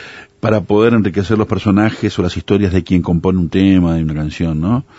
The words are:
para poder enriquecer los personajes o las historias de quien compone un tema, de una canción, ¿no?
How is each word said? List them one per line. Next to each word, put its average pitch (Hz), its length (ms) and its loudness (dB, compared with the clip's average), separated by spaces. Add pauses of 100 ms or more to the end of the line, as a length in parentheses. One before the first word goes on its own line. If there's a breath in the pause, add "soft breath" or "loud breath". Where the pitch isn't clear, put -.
(400 loud breath)
para 110 220 0
poder 107 320 2
enriquecer 98 440 0
los 107 100 0
personajes 101 680 0
o - 40 0
las 90 160 -2
historias 101 340 0
de 90 120 0
quien 92 200 0
compone 90 360 0
un 82 100 -2
tema, 92 460 2
de 82 80 -2
una 78 100 -4
canción, 76 480 -4
¿no? 113 240 -2 (140 loud breath)